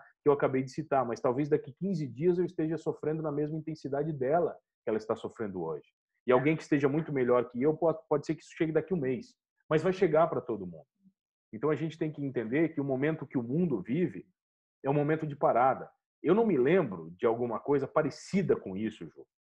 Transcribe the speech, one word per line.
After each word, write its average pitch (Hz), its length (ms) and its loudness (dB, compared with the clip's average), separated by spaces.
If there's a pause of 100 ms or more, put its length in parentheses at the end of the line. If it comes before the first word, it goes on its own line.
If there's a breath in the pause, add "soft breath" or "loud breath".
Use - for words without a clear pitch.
(220 loud breath)
que 143 60 2
eu 143 40 8
acabei 135 300 2
de 131 80 -10
citar, 139 360 -2
mas 117 140 -4
talvez 139 280 0
daqui 143 240 0
quinze 170 340 -4
dias 151 320 0
eu 180 60 0
esteja 160 320 -4
sofrendo 156 460 -4
na 156 100 -4
mesma 151 240 -4
intensidade 156 560 -6
dela 143 420 0 (300)
que 113 60 -2
ela 110 80 0
está 110 180 -4
sofrendo 98 460 -6
hoje. 80 240 -6 (400)
E 123 60 4
alguém 139 240 4
que - 60 -8
esteja 143 260 2
muito 156 240 -2
melhor 123 380 2
que 120 120 -4
eu, 156 120 4
po-, 160 200 0 (140)
pode 147 180 0
ser 160 80 -2
que - 80 -10
isso - 120 -20
chegue 160 180 0
daqui 156 200 0
um 180 60 0
mês, 127 360 -4 (360)
mas 156 120 2
vai 185 120 2
chegar 165 320 4
pra 147 160 -2
todo 98 240 -6
mundo. 80 200 -16 (680)
Então 117 160 -2
a 151 60 0
gente 151 200 -6
tem 156 160 -4
que 143 120 -10
entender 135 500 0
que 143 60 -4
o 139 40 -2
momento 139 420 -2
que - 120 -4
o 120 40 0
mundo 131 380 0
vive 117 460 -4 (580)
é 135 60 0
um 143 40 2
momento 156 320 0
de 139 100 -8
parada. 120 520 2 (340)
Eu 165 120 4
não 226 120 4
me 185 100 2
lembro 120 600 2
de - 100 -2
alguma 113 340 0
coisa 135 260 0
parecida 151 680 0
com 95 200 -8
isso, 104 320 -6
Ju, 69 180 -20 (260)